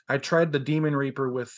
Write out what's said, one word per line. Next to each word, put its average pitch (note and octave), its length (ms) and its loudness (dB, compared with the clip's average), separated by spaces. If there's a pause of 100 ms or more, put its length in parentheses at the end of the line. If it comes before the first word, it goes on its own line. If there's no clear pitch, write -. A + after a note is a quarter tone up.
I C#3 100 0
tried E3 340 2
the C#3+ 60 2
Demon D3+ 360 0
Reaper C3+ 360 -2
with, B2 260 -6